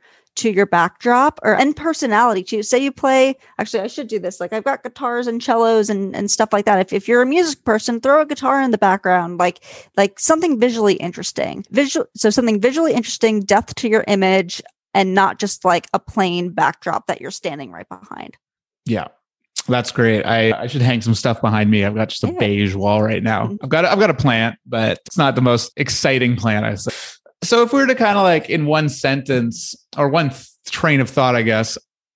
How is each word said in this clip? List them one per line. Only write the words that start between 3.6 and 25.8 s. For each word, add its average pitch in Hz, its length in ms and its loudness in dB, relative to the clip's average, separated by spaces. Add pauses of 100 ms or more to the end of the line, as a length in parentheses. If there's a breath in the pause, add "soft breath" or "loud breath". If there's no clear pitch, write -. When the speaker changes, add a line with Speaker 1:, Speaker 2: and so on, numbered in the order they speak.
Speaker 1:
I 190 60 -6
should 262 200 -10
do 214 120 -4
this. 180 200 -8
Like, 175 140 -8
I've 220 100 -4
got 277 200 -4
guitars 247 420 -6
and 240 180 -6
cellos 226 460 2
and, 196 260 -4
and 202 140 -4
stuff - 240 -2
like 202 120 2
that. 208 140 4
If, 196 140 -2
if 196 140 -4
you're 240 160 4
a - 20 2
music 311 400 0
person, 233 340 0
throw 277 220 4
a 302 60 2
guitar 269 340 0
in 262 80 0
the 220 80 0
background, 180 640 2
like, 180 220 0 (360 loud breath)
like, 196 220 0
something 320 400 0
visually 226 340 2
interesting. - 800 -8
Visual, 277 340 0 (100)
so 220 140 2
something 214 320 2
visually 269 320 2
interesting, 220 480 0
depth 196 340 0
to 233 140 -4
your 214 180 2
image, 190 540 0 (320)
and 190 220 2
not 196 240 2
just, - 260 -4
like, 175 280 2
a 196 60 0
plain 175 520 -2
backdrop 165 560 -2
that - 120 -6
you're - 120 -12
standing 143 400 -10
right 87 180 -18
behind. - 480 -20 (480)
Speaker 2:
Yeah. 107 220 -4 (600)
That's 123 240 0
great. 113 320 2
I, 113 400 0
I 120 40 -6
should 131 140 -2
hang 120 200 2
some 113 120 0
stuff 117 260 -2
behind 107 300 2
me. 104 160 4
I've 104 80 -2
got 110 160 -2
just - 140 -12
a - 40 0
Speaker 1:
Yeah. 349 120 -4
Speaker 2:
beige 202 340 0
wall 101 300 2
right 107 180 -2
now. 110 240 -2
Speaker 1:
Mm-hmm. 104 160 -6
Speaker 2:
I've 135 80 -8
got, 160 160 2
I've 190 140 2
got 185 100 4
a 156 40 2
plant, 117 520 0
but 110 400 -2
it's - 140 -8
not 139 160 2
the 127 60 0
most 120 360 0
exciting 131 580 0